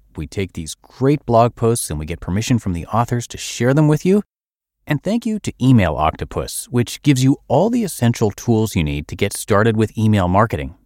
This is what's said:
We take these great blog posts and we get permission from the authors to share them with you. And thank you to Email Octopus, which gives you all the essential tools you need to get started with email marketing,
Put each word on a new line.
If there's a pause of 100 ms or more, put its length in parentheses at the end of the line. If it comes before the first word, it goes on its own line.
(140)
We
take
these
great
blog
posts
and
we
get
permission
from
the
authors
to
share
them
with
you. (600)
And
thank
you
to (100)
Email
Octopus,
which
gives
you (100)
all
the
essential
tools
you
need
to
get
started
with
email
marketing, (120)